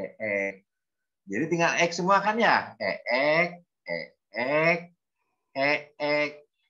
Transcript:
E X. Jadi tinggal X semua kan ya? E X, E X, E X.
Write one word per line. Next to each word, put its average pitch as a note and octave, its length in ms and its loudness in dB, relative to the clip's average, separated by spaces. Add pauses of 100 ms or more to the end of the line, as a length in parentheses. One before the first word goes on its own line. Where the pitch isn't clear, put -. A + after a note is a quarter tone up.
E - 160 -8
X. G2+ 380 -4 (720)
Jadi G#2 240 -4
tinggal E3 320 2
X F3 240 0
semua F#3+ 160 4
kan G#3+ 160 -2
ya? D#3 400 2
E G2 160 -2 (160)
X, D3+ 400 2 (400)
E E2+ 100 -4 (380)
X, D#3 420 2 (800)
E C#3 140 0 (260)
X. D3 340 -2 (400)